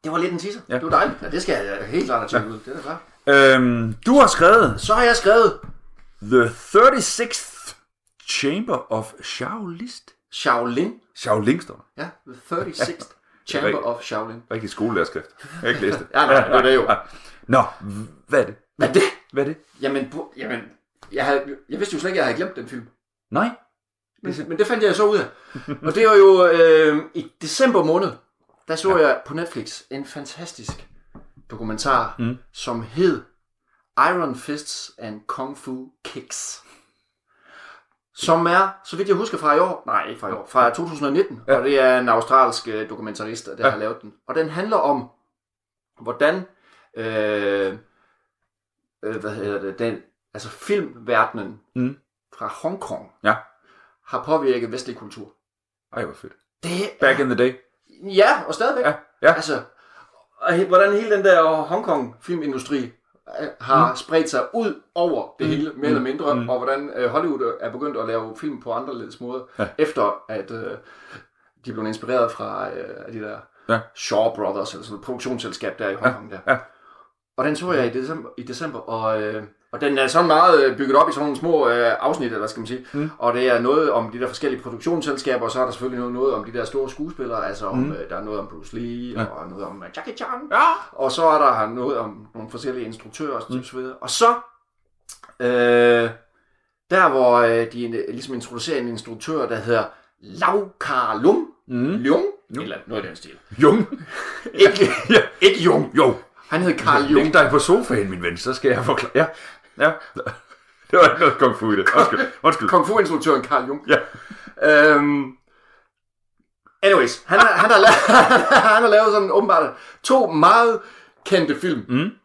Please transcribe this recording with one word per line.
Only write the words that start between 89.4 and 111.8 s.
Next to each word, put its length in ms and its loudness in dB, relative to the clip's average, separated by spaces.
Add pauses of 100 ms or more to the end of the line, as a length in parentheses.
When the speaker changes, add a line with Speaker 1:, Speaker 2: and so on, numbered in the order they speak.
Speaker 1:
noget 160 -12
om, 180 -16
øh, 140 -18
Jackie 200 -14
Chan. 340 -12
Speaker 2:
Ja. 100 2 (300)
Speaker 1:
Og 200 -4
så 140 -2
er 140 4
der 280 2
noget 300 -6
om 360 -10
nogle 160 -16
forskellige 360 -10
instruktører, 500 -12
og 60 -8
så 120 -18
Speaker 2:
Mm. 260 -10
Speaker 1:
videre. 180 -12
Og 120 -14
så, 240 4 (1080)
øh, 720 4 (800)
der 200 4
hvor, 280 4
øh, 340 2
de, 140 -8 (120)
øh, 60 -6 (100)
ligesom 220 -12
introducerer 440 -8
en 80 -6
instruktør, 600 -8
der 80 -6
hedder 280 -2 (360)
Lau 600 -4
Ka 420 -4
Lung. 260 4 (200)
Speaker 2:
Mm. 180 -4
Speaker 1:
Lung? 380 0 (260)
Speaker 2:
Lung. 140 -10
Speaker 1:
Eller 140 -10 (100)
noget 140 -6
af 60 -10
den 80 -16
stil. 220 -20 (220)
Speaker 2:
Jung. 280 6 (340)
Speaker 1:
<laughs> 320 -12
Ikke, 360 6 (200)
Speaker 2:
Ja. 120 6 (200)
Speaker 1:
ikke 220 6
Jung. 340 2
Speaker 2:
Jo. 180 4 (340)
Speaker 1:
Han 120 0
hed 180 0
Carl 220 2
Speaker 2:
Læg 100 0 (120)
Speaker 1:
Jung. 100 0
Speaker 2:
dig 180 6
på 80 4
sofaen, 500 2
min 140 -8
ven, 140 -4
så 160 -6
skal 180 0
jeg 140 -2
forklare. 300 -2
Ja. 100 4 (520)
Ja. 140 2 (240)
<laughs> 760 -16
Det 80 6
var 40 10
ikke 160 6
noget 180 4
kung 180 4
fu 160 -2
i 40 2
det. 200 2